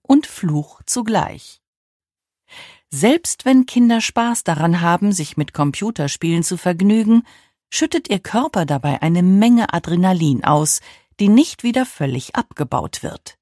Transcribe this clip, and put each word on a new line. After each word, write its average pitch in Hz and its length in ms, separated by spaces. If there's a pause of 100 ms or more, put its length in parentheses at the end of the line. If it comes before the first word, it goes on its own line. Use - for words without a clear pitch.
und 285 260
Fluch - 580
zugleich. - 760 (1300)
Selbst 226 560
wenn 262 200
Kinder 233 360
Spaß 233 420
daran 170 380
haben, 180 320
sich 165 240
mit 151 160
Computerspielen 165 920
zu 180 140
vergnügen, 208 680 (460)
schüttet - 400
ihr 196 100
Körper 220 460
dabei 143 360
eine 170 220
Menge 214 500
Adrenalin 170 720
aus, 151 380 (400)
die 202 80
nicht 247 340
wieder 240 220
völlig 131 500
abgebaut - 680
wird. - 400